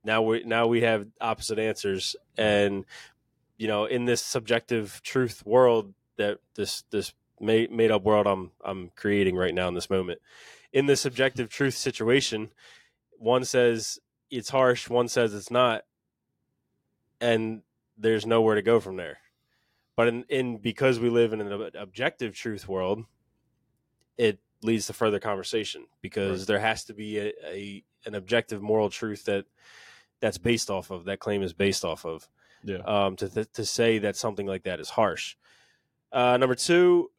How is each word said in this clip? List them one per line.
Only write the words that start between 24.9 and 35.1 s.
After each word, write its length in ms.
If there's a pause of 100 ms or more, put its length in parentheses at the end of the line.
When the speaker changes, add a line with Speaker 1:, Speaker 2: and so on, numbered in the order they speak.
Speaker 1:
further 260
conversation, 680 (160)
because 400
Speaker 2:
Right. 60
Speaker 1:
there 120
has 260
to 80
be 240
a, 140 (140)
a, 380 (220)
an 100
objective 460
moral 280
truth 360
that, 200 (720)
that's 180
based 320
off 220
of, 140
that 140
claim 240
is 100
based 320
off 200
of, 220 (340)
Speaker 2:
Yeah. 180
Speaker 1:
um, 360
to, 140
th-, 240
to 120
say 340
that 180
something 280
like 180
that 180
is 80
harsh. 480 (720)